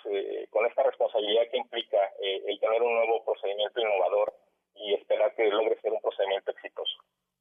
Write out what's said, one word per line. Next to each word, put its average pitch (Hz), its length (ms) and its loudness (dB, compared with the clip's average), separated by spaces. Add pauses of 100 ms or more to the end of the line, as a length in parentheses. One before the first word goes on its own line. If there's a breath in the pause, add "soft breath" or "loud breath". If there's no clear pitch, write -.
eh, 101 440 -4
con 107 160 0
esta 135 160 0
responsabilidad 113 680 0
que 127 80 -2
implica, 117 400 -4 (240)
eh, 98 240 -4
el 107 120 -4
tener 110 240 2
un 120 120 2
nuevo 113 300 2
procedimiento 104 560 -2
innovador 104 520 2 (420)
y 104 200 -4
esperar 107 400 0
que 113 120 0
logre 110 340 0
ser 107 120 -2
un 110 80 -4
procedimiento 98 500 -2
exitoso. - 460 -10 (440)